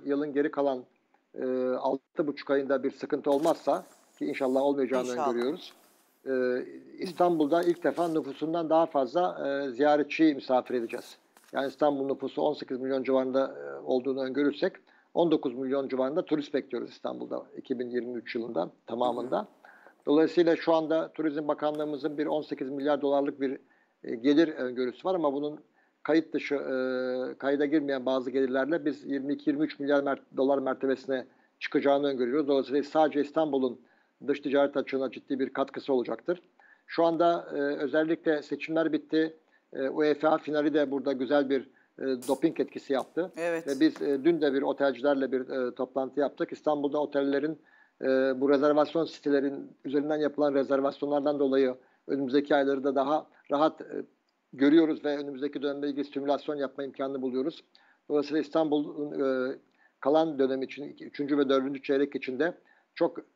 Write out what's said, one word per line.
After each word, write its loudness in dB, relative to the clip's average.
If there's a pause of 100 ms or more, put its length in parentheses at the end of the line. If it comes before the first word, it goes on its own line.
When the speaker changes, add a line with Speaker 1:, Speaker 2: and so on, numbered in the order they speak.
Speaker 1:
yılın -2
geri 0
kalan, -2 (500)
e, -6 (240)
altı -2
buçuk -6
ayında 0
bir -2
sıkıntı -4
olmazsa, 0 (340)
ki -6
inşallah 0
olmayacağını 0
Speaker 2:
İnşallah. -2
Speaker 1:
öngörüyoruz, -2 (540)
e, -2 (340)
İstanbul'da 2
ilk 0
defa 2
nüfusundan -4
daha 6
fazla, 0
e, -2
ziyaretçiyi 4
misafir 0
edeceğiz. -6 (340)
Yani -2
İstanbul 0
nüfusu -4
on 2
sekiz -8
milyon -2
civarında, 2
e, -12
olduğunu 0
öngörürsek 0 (420)
on 2
dokuz 0
milyon -2
civarında -2
turist -2
bekliyoruz -4
İstanbul'da -8 (100)
iki -6
bin -6
yirmi -4
üç -10
yılında -4 (160)
tamamında. -2
Speaker 2:
Hı 0
hı. -14 (600)
Speaker 1:
Dolayısıyla 4
şu 2
anda 0
Turizm -2
Bakanlığımızın -2
bir -2
on 0
sekiz -8
milyar 0
dolarlık 0
bir, -2 (460)
e, -6
gelir 6
öngörüsü -4
var 2
ama 0
bunun -4 (420)
kayıt 2
dışı, -2
e, -4 (640)
kayda 0
girmeyen 0
bazı 0
gelirlerle 0
biz -4
yirmi -4
iki, 0
yirmi 0
üç -4
milyar 2
mer-, -4
dolar 2
mertebesine -2 (320)
çıkacağını 2
öngörüyoruz. 0
Dolayısıyla 2
sadece 2
İstanbul'un 0 (460)
dış 0
ticaret 2
açığına -2
ciddi -6
bir -2
katkısı -4
olacaktır. -2 (440)
Şu 0
anda, 2
e, -6
özellikle 0
seçimler -2
bitti. 0 (360)
E, -4
uefa 2
finali 0
de 2
burada -2
güzel 2
bir, -2 (280)
e, -10 (260)
doping 0
etkisi -6
yaptı. -2
Speaker 2:
Evet. -4
Speaker 1:
Ve -4
biz, 4
e, 0
dün 4
de 2
bir 0
otelcilerle 0
bir, -2
e, -4
toplantı -4
yaptık. -2
İstanbul'da -2
otellerin, 0 (440)
e, -4 (340)
bu 4
rezervasyon 4
sitelerin -2
üzerinden 0
yapılan 0
rezervasyonlardan 0
dolayı 2 (320)
önümüzdeki 0
ayları 2
da 0
daha 0 (240)
rahat, 2
e, -14 (680)
görüyoruz 4
ve -2
önümüzdeki -8
dönemde -4
ilgili -4
simülasyon -4
yapma -6
imkanı -6
buluyoruz. -4 (440)
Dolayısıyla 0
İstanbul'un, -2
e, -12 (440)
kalan 2
dönem 2
için, -8
iki, -16
üçüncü -2
ve 4
dördüncü 0
çeyrek 2
içinde -4 (400)
çok -2 (180)